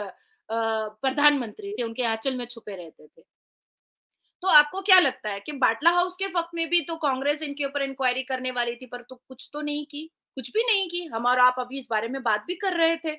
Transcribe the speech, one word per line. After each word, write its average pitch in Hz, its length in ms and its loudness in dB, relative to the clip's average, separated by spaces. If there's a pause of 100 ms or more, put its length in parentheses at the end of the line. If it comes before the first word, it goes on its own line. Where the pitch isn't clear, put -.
(500)
अ, 220 380 0
प्रधानमंत्री 262 840 0
थे, 226 100 -4
उनके 226 200 -4
आंचल 233 340 0
में 247 80 -4
छुपे 214 320 -10
रहते 160 300 -12
थे। - 160 -20 (1200)
तो 359 60 2
आपको 311 320 6
क्या 381 200 6
लगता 254 300 0
है 202 100 -4
कि 302 120 -8
बाटला 254 380 2
हाउस 359 240 2
के 381 120 -6
वक्त 330 280 -2
में 330 160 -2
भी 349 100 2
तो 330 160 -6
कांग्रेस 285 460 0
इनके 285 220 -6
ऊपर 277 180 -2
inquiry 262 400 -2
करने 254 280 -4
वाली 240 260 -2
थी, 254 100 -12
पर 233 160 -10
तो 254 260 -14
कुछ - 240 -16
तो 294 80 -4
नहीं 294 260 -4
की, 311 240 -10 (240)
कुछ - 160 -8
भी 427 120 0
नहीं 392 260 0
की। 349 160 -6
हम 240 220 -4
और 247 120 4
आप 254 200 4
अभी 254 200 -6
इस - 120 -10
बारे 220 180 0
में 254 140 -4
बात 214 240 0
भी 349 80 -4
कर 370 180 -2
रहे 330 240 4
थे, 311 220 -4